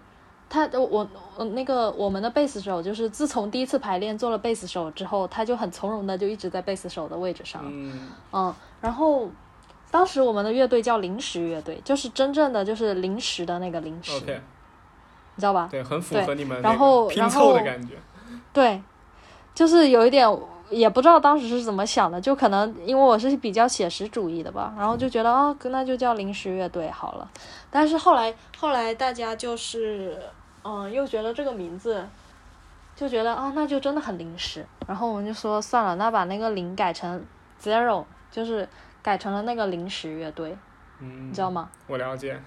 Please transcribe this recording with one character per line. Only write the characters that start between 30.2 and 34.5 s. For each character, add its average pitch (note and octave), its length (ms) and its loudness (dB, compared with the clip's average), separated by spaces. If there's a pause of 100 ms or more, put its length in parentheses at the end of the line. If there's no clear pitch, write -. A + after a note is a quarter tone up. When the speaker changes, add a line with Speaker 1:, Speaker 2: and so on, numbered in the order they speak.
Speaker 1:
嗯， G3+ 280 -8
又 C4+ 140 -2
觉 A3 160 -4
得 A3+ 100 -4
这 C#4+ 100 -6
个 C4+ 80 -4
名 F3+ 280 -8
字， G3+ 280 -4 (880)
就 C#4+ 140 -4
觉 A#3 140 0
得， A#3 120 0
哦， C4+ 200 -4
那 D4+ 120 0
就 C#4 140 0
真 C#4 140 -2
的 D4+ 40 -2
很 G#3 200 -6
临 E3+ 200 -12
时。 - 280 -10 (200)